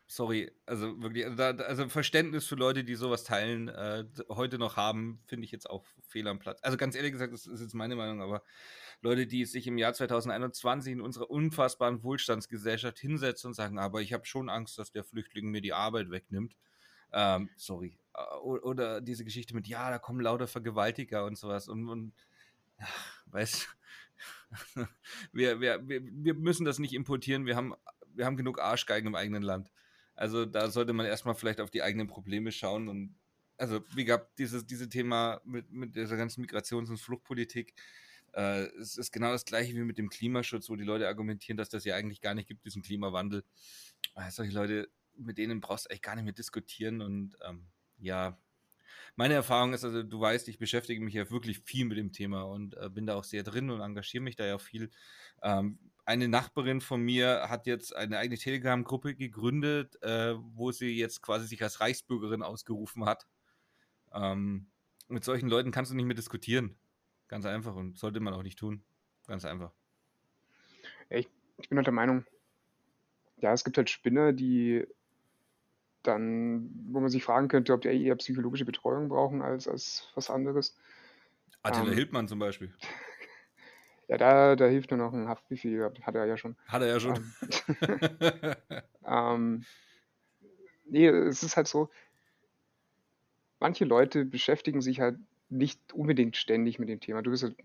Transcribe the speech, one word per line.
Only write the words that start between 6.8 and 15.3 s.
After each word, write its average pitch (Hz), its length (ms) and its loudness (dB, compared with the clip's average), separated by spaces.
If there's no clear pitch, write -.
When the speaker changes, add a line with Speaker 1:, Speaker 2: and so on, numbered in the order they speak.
Speaker 1:
ehrlich 143 160 -2
gesagt, 123 220 -6
das 117 120 -14
ist 110 160 -12
jetzt 110 120 -10
meine 113 220 -4
Meinung, 110 260 -6
aber 101 220 -4
Leute, 123 260 2
die 123 180 0
sich 123 220 -6
im 120 100 -2
Jahr 113 160 2
zweitausendeinundzwanzig 123 1000 -2
in 123 80 -6
unserer 120 280 -8
unfassbaren 131 720 2
Wohlstandsgesellschaft 113 960 -2
hinsetzen 135 500 -2
und 117 40 -10
sagen, 104 260 -4
„Aber 101 220 0
ich 104 120 -4
hab 113 140 -6
schon 131 220 -6
Angst, 110 280 -6
dass 107 140 -10
der 104 120 -6
Flüchtling 107 460 -8